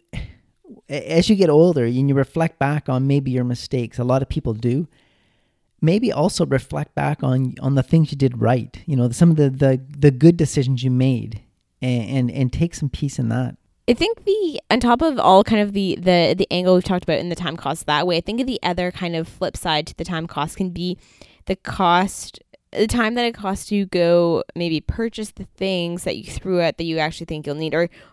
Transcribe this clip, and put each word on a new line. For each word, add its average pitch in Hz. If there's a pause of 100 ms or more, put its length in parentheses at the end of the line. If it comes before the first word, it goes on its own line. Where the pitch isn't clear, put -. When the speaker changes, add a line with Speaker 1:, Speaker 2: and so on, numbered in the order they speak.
(880)
Speaker 1:
a-, 143
as 165
you 214
get 190
older 151
and 127
you 139
reflect 160
back 143
on 131
maybe 139
your 123
mistakes, 123
a 123
lot 131
of -
people 123
do, 123 (960)
maybe 202
also 156
reflect 139
back 143
on, 131
on 135
the 135
things 160
you 143
did 123
right, 117
you 147
know, 123
some 170
of 160
the, 143
the, 131 (160)
the 143
good 160
decisions 131
you 131
made, 120 (400)
and, 120
and, 127
and 127
take 170
some 143
peace -
in 117
that. 123 (320)
Speaker 2:
I 247
think 427
the, 392
on 233
top 240
of 302
all 190
kind 214
of 202
the, 196
the, 175
the 185
angle 180
we've 180
talked 180
about 160
in 175
the 170
time 165
cost -
that 147
way, 175
I 175
think 233
the 254
other 180
kind 170
of 165
flip -
side 156
to -
the 170
time 165
cost 151
can 190
be 175 (480)
the 190
cost, - (320)
the -
time 233
that 240
it 233
costs 196
to 202
go 170 (120)
maybe 170
purchase 226
the 196 (120)
things 175
that -
you -
threw 180
out 160
that 165
you 160
actually 160
think 151
you'll 147
need, 156
or, 170 (240)